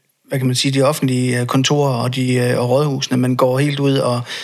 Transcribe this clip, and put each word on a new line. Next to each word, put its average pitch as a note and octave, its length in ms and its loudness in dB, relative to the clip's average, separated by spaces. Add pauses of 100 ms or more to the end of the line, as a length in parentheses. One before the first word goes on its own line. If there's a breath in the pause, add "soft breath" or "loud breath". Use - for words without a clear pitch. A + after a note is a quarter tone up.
(280)
hvad C#3 100 -4
kan C3 80 -2
man B2+ 100 0
sige, C#3 160 0
de C3+ 100 2
offentlige, B2+ 580 0
øh, A#2+ 60 -2
kontorer C3+ 480 2
og B2 200 -2
de, B2+ 200 0
øh, B2 240 0
og B2 120 0
rådhusene, C3+ 480 0
men B2+ 180 0
går B2+ 220 2
helt C#3+ 220 0
ud C#3 160 2
og, B2 240 0 (240 loud breath)